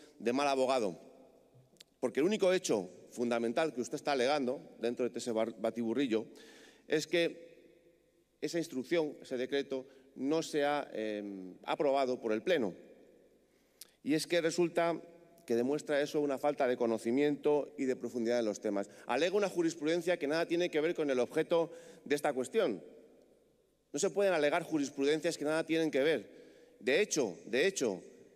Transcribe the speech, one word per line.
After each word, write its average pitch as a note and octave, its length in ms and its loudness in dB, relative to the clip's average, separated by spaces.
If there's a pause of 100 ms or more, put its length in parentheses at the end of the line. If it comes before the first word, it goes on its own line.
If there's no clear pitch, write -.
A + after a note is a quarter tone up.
(200)
de A2+ 140 0
mal C#3+ 140 2
abogado, C3 520 2 (1000)
porque B2+ 200 -2
el D3 60 4
único F#3+ 260 4
hecho B2+ 380 0 (220)
fundamental A#2+ 600 0
que B2 80 -4
usted A#2 140 -6
está C#3+ 180 -2
alegando C3+ 680 0
dentro A#2+ 260 0
de A#2 100 -10
ese A#2+ 140 -4
bar-, A2 280 0
batiburrillo A#2 680 0 (600)
es D3+ 200 0
que - 440 -2 (920)
esa D3+ 160 -4
instrucción, D#3 640 -2
ese - 160 -6
decreto, C3 480 -2 (300)
no D3 260 0
se D3+ 240 0
ha, C#3+ 260 0
eh, G2+ 600 -6 (100)
aprobado C#3 560 2
por A2+ 140 0
el A2 80 0
Pleno. B2+ 320 2 (1300)
Y C#3 120 0
es D#3 100 -2
que F3 160 0
resulta E3+ 580 0 (460)
que A#2 100 2
demuestra C#3 460 0
eso D3 180 -2
una C#3+ 180 0
falta C#3+ 300 0
de B2 100 2
conocimiento C3 1000 2
y C#3 80 -2
de B2+ 100 0
profundidad A#2+ 440 -2
en A#2 60 0
los G2+ 140 -2
temas. G2+ 300 -2 (160)
Alega E3 320 0
una G3+ 120 0
jurisprudencia E3 680 0
que C#3+ 100 -4
nada D#3+ 200 0
tiene E3+ 240 0
que D3+ 100 0
ver E3 140 0
con D3+ 140 0
el B2+ 100 2
objeto D#3+ 520 0 (340)
de C#3 100 0
esta C#3+ 180 0
cuestión. B2+ 500 0 (1120)
No C#3+ 60 -4
se G3 100 0
pueden G3 240 2
alegar D#3 300 2
jurisprudencias D3+ 720 0
que C#3+ 80 -4
nada D#3 180 0
tienen D#3+ 280 0
que C3 100 2
ver. C#3 400 0 (380)
De C3 220 2
hecho, C3 440 0
de B2 220 2
hecho, A#2+ 340 0 (340)